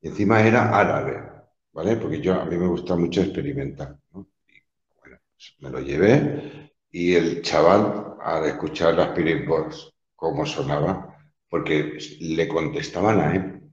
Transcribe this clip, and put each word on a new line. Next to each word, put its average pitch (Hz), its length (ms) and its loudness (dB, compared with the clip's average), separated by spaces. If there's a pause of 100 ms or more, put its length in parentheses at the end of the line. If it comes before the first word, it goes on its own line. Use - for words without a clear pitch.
Encima 104 400 4
era 110 360 6
árabe, 71 440 0 (500)
¿vale? 98 240 -2
Porque 80 240 -6
yo, 90 140 0
a 82 100 -2
mí 80 120 -4
me 87 100 0
gusta 90 300 -2
mucho 85 260 0
experimentar, 71 720 -6 (160)
¿no? 95 160 -18 (200)
Y, - 40 -20 (460)
bueno, - 200 -20 (160)
pues, - 260 -20
me 69 100 -12
lo 64 100 -8
llevé 98 920 0 (180)
y 87 240 2
el 82 280 2
chaval, 90 800 2
al 80 240 -2
escuchar 78 480 0
la 85 120 4
Spirit 82 420 -2
Box, 78 420 -4 (240)
cómo 78 320 -4
sonaba, 76 680 -4 (320)
porque 78 500 -2 (220)
le 82 280 -2
contestaban 82 720 0
a 78 140 0
él - 260 -4 (120)